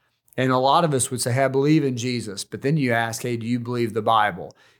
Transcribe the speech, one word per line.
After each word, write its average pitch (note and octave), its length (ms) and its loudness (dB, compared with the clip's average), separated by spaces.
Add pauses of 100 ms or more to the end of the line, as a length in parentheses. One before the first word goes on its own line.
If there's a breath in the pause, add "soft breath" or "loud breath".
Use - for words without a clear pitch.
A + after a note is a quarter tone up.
(380)
and C3 140 0
a B2+ 80 4
lot C#3 240 4
of D#3 100 2
us B2+ 160 0
would B2 120 -6
say, B2 120 -2
"Hey, C3+ 120 2
I - 20 0
believe C#3+ 360 2
in B2+ 140 -2
Jesus." A2+ 460 -6
But - 180 -12
then D3 160 0
you C3 160 0
ask, A2+ 300 -2
"Hey, B2 140 -4
do A2+ 100 -8
you A#2+ 120 -2
believe A#2+ 340 -4
the A2 100 -2
Bible?" G#2 520 0 (240 soft breath)